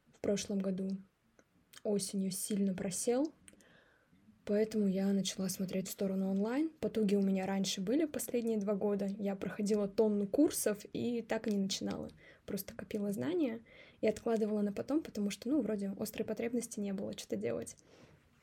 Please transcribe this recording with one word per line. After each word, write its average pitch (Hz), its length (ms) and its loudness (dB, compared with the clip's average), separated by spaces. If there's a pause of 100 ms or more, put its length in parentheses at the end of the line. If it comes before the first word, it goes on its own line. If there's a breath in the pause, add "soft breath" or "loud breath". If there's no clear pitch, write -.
(140)
в - 60 -20
прошлом 202 400 0
году 190 320 -2 (920)
осенью 196 460 0
сильно 196 460 0
просел, 240 580 0 (1120 soft breath)
поэтому 214 420 2
я 196 260 2
начала 190 360 0
смотреть 190 380 -2
в - 40 -10
сторону 190 380 0
онлайн. 233 400 2 (100)
Потуги 208 360 2
у 196 80 4
меня 190 240 2
раньше 196 340 0
были 269 240 2
последние 233 540 0
два 202 160 0
года. 202 320 0 (100)
Я 196 180 0
проходила 202 520 0
тонну 208 400 4
курсов 220 500 2 (160)
и 233 300 -2
так 220 240 -2
и 214 40 2
не 202 60 2
начинала. 196 500 -2 (380 soft breath)
Просто - 300 -6
копила 202 380 -4
знания 247 480 0 (400 soft breath)
и 220 60 4
откладывала 214 540 2
на 202 120 0
потом, 269 300 0
потому 202 260 -2
что, - 180 -6
ну, 285 140 4
вроде 202 380 -2
острой 214 260 -4
потребности 226 540 -2
не 202 120 -2
было 202 220 -4
что-то - 220 -6
делать. 233 420 -4 (640 soft breath)